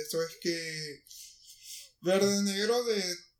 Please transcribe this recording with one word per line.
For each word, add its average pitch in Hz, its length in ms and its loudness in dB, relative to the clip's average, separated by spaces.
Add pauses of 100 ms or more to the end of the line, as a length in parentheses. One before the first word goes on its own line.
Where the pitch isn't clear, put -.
eso 165 200 -2
es 165 200 -4
que 160 600 -4 (960)
verde 202 420 4
negro 214 400 2
de, 214 180 2 (380)